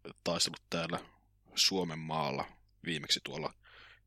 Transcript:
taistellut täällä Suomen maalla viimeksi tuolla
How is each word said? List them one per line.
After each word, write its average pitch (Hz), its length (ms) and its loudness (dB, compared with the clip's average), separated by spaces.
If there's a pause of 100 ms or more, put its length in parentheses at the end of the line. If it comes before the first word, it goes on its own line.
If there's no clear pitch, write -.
(240)
taistellut - 460 2
täällä - 280 0 (560)
Suomen 87 440 2
maalla 78 460 0 (400)
viimeksi 80 400 0
tuolla - 280 -4 (540)